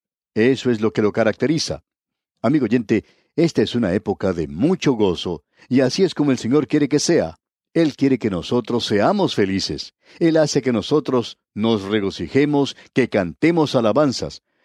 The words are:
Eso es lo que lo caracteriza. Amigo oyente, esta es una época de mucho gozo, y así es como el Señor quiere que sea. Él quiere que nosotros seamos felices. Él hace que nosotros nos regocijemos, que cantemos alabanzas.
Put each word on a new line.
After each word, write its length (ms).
Eso 360
es 100
lo 120
que 100
lo 100
caracteriza. 720
Amigo 220
oyente, 400
esta 260
es 140
una 180
época 380
de 160
mucho 460
gozo, 500
y 120
así 220
es 120
como 180
el 60
Señor 280
quiere 220
que 100
sea. 400
Él 220
quiere 240
que 100
nosotros 560
seamos 520
felices. 580
Él 180
hace 260
que 100
nosotros 640
nos 280
regocijemos, 920
que 160
cantemos 680
alabanzas. 640